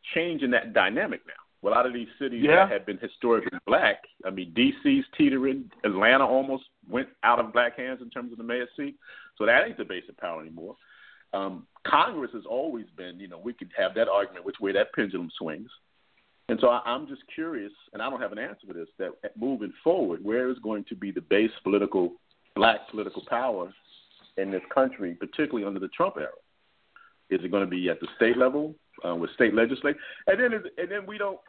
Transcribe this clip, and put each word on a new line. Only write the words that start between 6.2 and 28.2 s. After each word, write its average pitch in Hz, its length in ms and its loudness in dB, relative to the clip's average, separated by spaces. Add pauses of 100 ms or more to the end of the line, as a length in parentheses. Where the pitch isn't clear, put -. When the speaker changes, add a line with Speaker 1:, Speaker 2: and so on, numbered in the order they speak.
Speaker 1:
almost 135 380 0 (240)
went 127 200 -4 (140)
out 120 160 6
of 110 140 -2
black 120 240 2
hands 127 240 -8
in 120 80 -16
terms 120 240 -10
of 117 60 -16
the 117 60 -12
mayor's 123 320 -4
seat. 143 200 -8 (400)
So 107 80 -4
that 113 220 6
ain't 113 100 -10
the 104 80 -6
base 90 240 -12
of - 80 -20
power 82 240 -8
anymore. 82 360 -16 (560)
Um, 98 340 -6 (180)
Congress 147 480 2
has 110 140 -12
always 123 400 -6 (100)
been, 90 240 -14
you 98 80 -16
know, 85 100 -16
we - 140 -8
could 90 240 -14
have 95 180 0
that 113 140 2
argument 95 360 0
which 98 140 -8
way 98 140 -2
that 101 220 2
pendulum 90 420 -4
swings. 82 340 -10 (800)
And 110 120 0
so 127 80 6
I, 120 160 4
I'm 131 220 -4
just 135 160 -14 (100)
curious, 143 400 -8 (200)
and 107 100 -10
I 131 80 -6
don't 127 100 -8
have 101 120 -6
an 104 60 -12
answer 131 280 -12
for 95 60 -14
this, 85 160 -12 (100)
that 92 140 -6 (240)
moving 110 360 -4 (120)
forward, 101 400 0
where 123 260 0
is 123 100 -4
going 107 280 -6
to 110 80 -10
be 98 160 -8
the 87 80 -6
base 107 320 2 (100)
political, 98 520 2 (420)
black 107 340 4
political 101 380 -8
power 110 440 -2 (680)
in 98 120 -2
this 95 120 -2 (120)
country, 117 400 0
particularly 123 520 -4
under 95 120 -4
the 92 100 -6
Trump 190 280 -2
era? 78 120 -6 (1000)
Is 92 140 2
it 87 80 -6
gonna 98 120 2
be 90 240 -2
at 82 120 -2
the - 160 -10
state 117 200 4